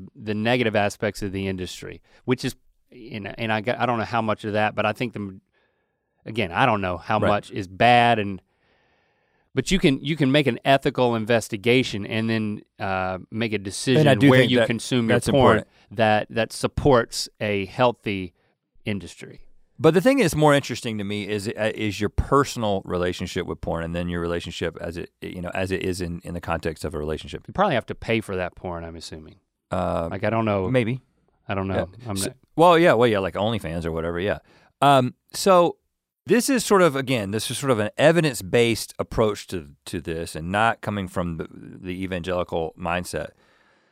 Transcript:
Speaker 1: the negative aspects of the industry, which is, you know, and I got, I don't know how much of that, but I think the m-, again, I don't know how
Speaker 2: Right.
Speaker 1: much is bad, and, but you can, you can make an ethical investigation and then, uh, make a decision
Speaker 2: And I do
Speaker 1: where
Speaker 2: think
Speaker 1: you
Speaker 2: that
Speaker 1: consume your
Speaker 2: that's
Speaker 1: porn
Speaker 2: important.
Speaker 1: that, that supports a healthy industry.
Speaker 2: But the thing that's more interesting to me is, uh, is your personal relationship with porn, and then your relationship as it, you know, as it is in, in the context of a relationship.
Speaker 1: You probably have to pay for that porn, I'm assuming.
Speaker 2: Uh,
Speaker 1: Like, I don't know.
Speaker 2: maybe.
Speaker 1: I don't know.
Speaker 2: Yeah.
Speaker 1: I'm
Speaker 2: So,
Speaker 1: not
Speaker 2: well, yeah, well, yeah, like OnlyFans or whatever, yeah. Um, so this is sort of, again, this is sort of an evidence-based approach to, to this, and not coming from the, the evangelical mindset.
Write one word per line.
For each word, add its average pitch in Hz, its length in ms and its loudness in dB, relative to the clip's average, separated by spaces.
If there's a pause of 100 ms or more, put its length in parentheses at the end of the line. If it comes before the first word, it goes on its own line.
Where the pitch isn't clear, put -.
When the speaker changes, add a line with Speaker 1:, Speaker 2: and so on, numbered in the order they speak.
(140)
Speaker 1:
the 107 200 -6
negative 113 420 0
aspects 104 460 -2
of 98 100 -6
the 98 160 -2
industry, 90 540 -8 (240)
which 127 180 0
is, 127 100 -4 (360)
you 117 280 -14
know, 101 200 -10
and 113 120 -2
I 107 120 0
got, 120 160 -2
I 120 80 0
don't 120 120 0
know 107 60 -2
how 117 160 -2
much 110 240 -2
of 107 80 -4
that, 107 220 0
but 104 100 -2
I 107 80 0
think 117 220 -6
the 107 60 -10
m-, 98 200 -12 (840)
again, 107 260 -4
I 113 140 2
don't 107 160 2
know 90 160 -4
how 107 200 -2
Speaker 2:
Right. 98 100 2
Speaker 1:
much 101 220 0
is 104 160 -8
bad, 120 520 4
and, 101 240 -4 (1120)
but 131 160 -2
you 190 80 2
can, 139 260 2
you 151 120 -4
can 139 160 2
make 147 140 4
an 127 200 -2
ethical 135 480 4
investigation 113 880 0
and 113 240 -2
then, 107 340 -2 (160)
uh, 95 420 -4 (100)
make 110 240 -4
a 104 40 -2
decision 127 440 0
Speaker 2:
And 147 80 6
I 131 40 6
do 123 140 6
Speaker 1:
where 131 120 8
Speaker 2:
think 120 100 4
Speaker 1:
you 123 80 4
Speaker 2:
that 113 80 4
Speaker 1:
consume 117 420 -2
your 123 80 4
Speaker 2:
that's 120 140 -2
Speaker 1:
porn 120 280 6
Speaker 2:
important. - 100 -8 (240)
Speaker 1:
that, 107 360 2
that 113 240 -4
supports - 800 2 (100)
a 104 240 -2
healthy 101 680 -2 (500)
industry. - 640 -10 (320)
Speaker 2:
But 156 160 4
the 185 60 4
thing 262 180 4
that's 170 180 2
more 151 180 6
interesting 120 440 -2
to 101 60 -4
me 104 220 -4
is, 104 220 -4
uh, 107 260 -2
is 104 240 -4
your 101 120 0
personal 113 760 0
relationship 90 640 -4
with 82 140 -8
porn, 82 220 -4
and 85 140 -6
then 87 120 -4
your 87 120 -4
relationship 85 600 -6
as 85 160 -8
it, 85 140 -12 (100)
you 87 220 -10
know, 87 120 -8
as 95 180 -4
it 92 100 -2
is 92 180 -4
in, 85 220 -6
in 87 120 -10
the 85 60 -8
context 82 440 -6
of 80 100 -6
a 80 40 -6
relationship. 76 500 -8
Speaker 1:
You 117 60 -16
probably 185 200 0
have 110 120 -2
to 104 100 -8
pay 113 240 -2
for 98 160 -6
that 90 180 -4
porn, 85 300 -10
I'm 82 100 -14
assuming. 80 460 -16 (320)
Speaker 2:
Uh, 87 360 -2
Speaker 1:
Like, 98 140 -8
I 107 80 0
don't 113 140 0
know. 101 260 0
Speaker 2:
maybe. 127 300 0 (480)
Speaker 1:
I 107 60 -4
don't 95 120 -2
know. 92 220 -2 (100)
Speaker 2:
Yeah. 117 120 -16
Speaker 1:
I'm 98 60 -4
Speaker 2:
So, 98 120 -4
Speaker 1:
not - 80 -14 (180)
Speaker 2:
well, 170 240 6
yeah, 170 140 6
well, 120 160 4
yeah, 104 100 2
like 95 160 -2
OnlyFans 95 500 -4
or 82 60 -4
whatever, 85 300 -4
yeah. 90 180 -2 (420)
Um, 135 340 4 (180)
so 175 460 4 (480)
this 226 220 2
is 254 160 2
sort 196 180 4
of, 156 120 4
again, 120 380 -2
this 110 180 -2
is 123 80 -6
sort 135 140 0
of 107 80 2
an 104 180 -2
evidence-based 120 1040 2
approach 104 480 -2
to, 78 220 -8 (160)
to 90 140 -6
this, 82 360 -6
and 82 160 -6
not 110 280 2
coming 101 280 -6
from 87 300 -4
the, 85 120 -8
the - 540 -12
evangelical 90 760 -4
mindset. 87 520 -6 (600)